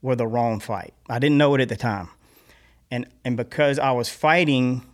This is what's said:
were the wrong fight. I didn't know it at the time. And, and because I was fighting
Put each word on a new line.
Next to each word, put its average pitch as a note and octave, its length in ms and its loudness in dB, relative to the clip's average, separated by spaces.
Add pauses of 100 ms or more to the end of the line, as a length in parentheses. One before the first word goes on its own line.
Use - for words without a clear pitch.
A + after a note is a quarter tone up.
were B2+ 140 -2
the A#2+ 100 -2
wrong A2+ 360 -2
fight. F#2 320 -8 (160)
I A#2+ 100 -2
didn't D3 180 4
know C#3+ 160 4
it C3+ 60 2
at B2+ 80 0
the G#2+ 80 -6
time. G2+ 320 -4 (800)
And, A#2+ 180 -6 (180)
and B2 100 -2
because C#3 420 0
I C3+ 140 0
was B2 160 0
fighting C3+ 880 2